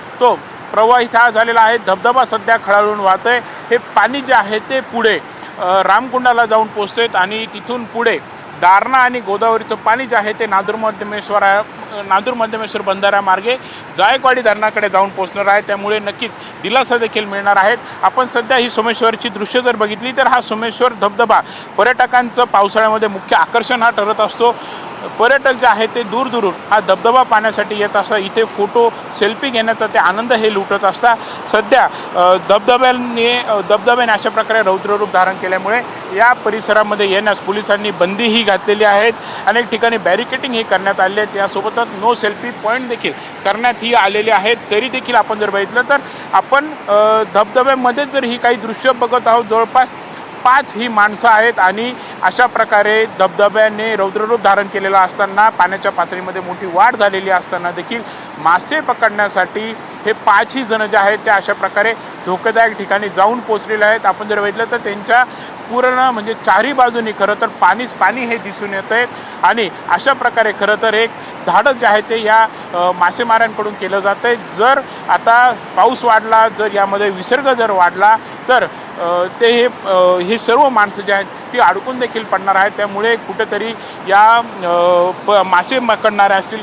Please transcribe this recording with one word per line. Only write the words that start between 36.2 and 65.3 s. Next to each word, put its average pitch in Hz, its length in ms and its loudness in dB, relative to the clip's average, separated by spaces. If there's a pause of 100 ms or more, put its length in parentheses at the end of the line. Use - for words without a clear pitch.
परिसरामध्ये 208 800 0
येण्यास 202 260 0
पोलिसांनी 208 540 -2
बंदीही 208 520 0
घातलेली 202 400 0
आहे. 208 280 4 (340)
अनेक 214 240 0
ठिकाणी 233 280 0
बॅरिकेडिंग 240 560 -2
ही 226 100 -2
करण्यात 196 360 -2
आली 196 200 0
आहे. 208 140 -2
त्यासोबतच 196 520 -2 (180)
no 220 40 2
selfie 208 600 -4
point 247 200 -2
देखील 220 240 -6 (340)
करण्यात 226 360 0
ही 233 120 -2
आलेले 208 380 2
आहेत. 214 260 2 (140)
तरी 226 180 0
देखील 247 260 -4
आपण 214 240 2
जर 208 100 -2
बघितलं, 196 400 -2
तर 277 80 4 (360)
आपण, 262 380 2
अ, 214 520 2 (100)
धबधब्यामध्ये 247 720 0
जर 269 180 -4
ही 240 140 -4
काही 240 180 2
दृश्य 226 360 -2
बघत 240 360 0
आहोत, 233 180 4
जवळपास 226 480 0 (500)
पाच 262 320 2
ही 233 120 -4
माणसं 214 400 2
आहेत 220 320 4
आणि 208 340 0 (280)
अशा 185 240 2
प्रकारे 220 600 2 (140)
धबधब्याने 208 760 2
रौद्ररूप 214 460 0
धारण 196 260 2
केलेला 190 320 0
असताना, 196 500 2
पाण्याच्या 196 420 0
पातळीमध्ये 185 500 -4
मोठी 180 320 -10
वाढ 220 220 4
झालेली 190 340 0
असताना 180 420 -2
देखील 175 300 -8 (360)
मासे 175 420 2
पकडण्यासाठी 214 960 -2 (300)
हे 214 60 0
पाचही 226 520 0
जण 214 240 -2
जे 208 100 0
आहेत, 202 280 2
ते 220 40 -2
अशा 196 240 2
प्रकारे 202 400 0 (320)
धोकादायक 220 520 0
ठिकाणी 202 320 -4
जाऊन 196 300 2
पोचलेले 214 460 -2
आहेत. 214 200 2
आपण 202 220 -2
जर 208 140 -2
बघितलं, 202 300 -2
तर 240 60 -2
त्यांच्या 226 460 0 (460)